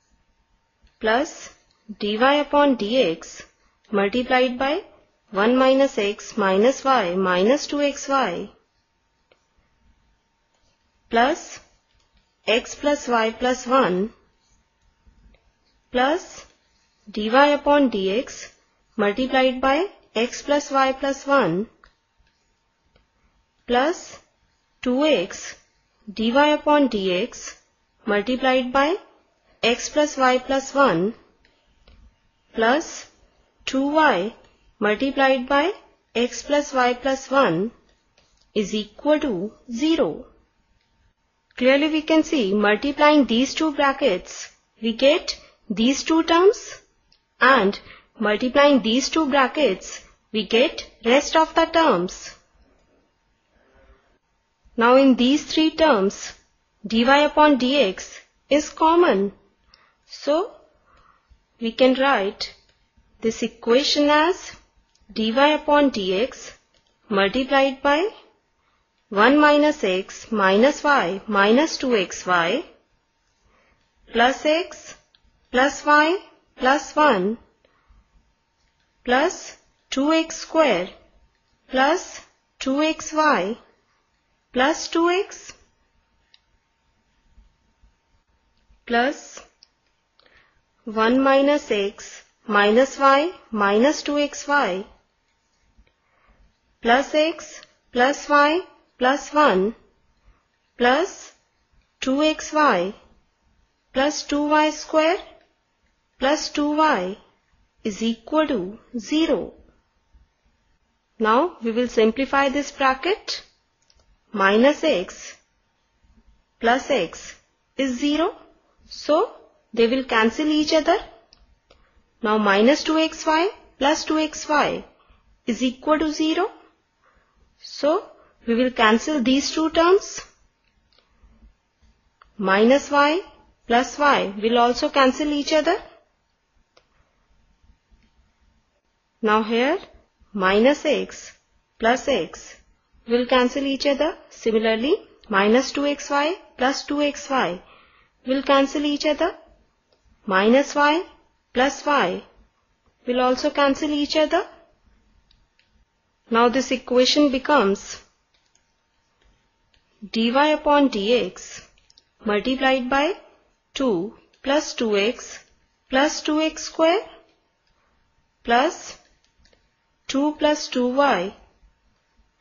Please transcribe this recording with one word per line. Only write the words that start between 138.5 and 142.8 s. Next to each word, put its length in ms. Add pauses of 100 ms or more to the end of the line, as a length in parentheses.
Now 220
here 360 (540)
minus 520
x 460 (480)
plus 300
x 480 (500)